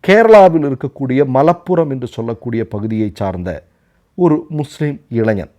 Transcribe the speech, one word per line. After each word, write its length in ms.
கேரளாவில் 640
இருக்கக்கூடிய 520
மலப்புரம் 640
என்று 180
சொல்லக்கூடிய 600
பகுதியை 460
சார்ந்த 500
ஒரு 340
முஸ்லிம் 600
இளைஞன் 500